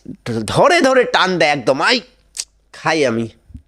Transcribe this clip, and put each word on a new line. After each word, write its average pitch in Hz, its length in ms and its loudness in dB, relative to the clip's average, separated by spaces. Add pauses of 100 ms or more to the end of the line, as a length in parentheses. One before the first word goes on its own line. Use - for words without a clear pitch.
(240)
ধরে 131 560 0
ধরে 262 240 4
টান 185 340 0
দেয় 156 120 2
একদম, 139 300 0
"আই, 226 200 0 (720)
খাই 160 340 -2
আমি।" 117 220 -4 (400)